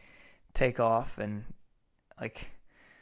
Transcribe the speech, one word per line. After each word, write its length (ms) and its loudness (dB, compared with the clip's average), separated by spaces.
take 240 4
off 400 2
and 240 -4
like, 300 -8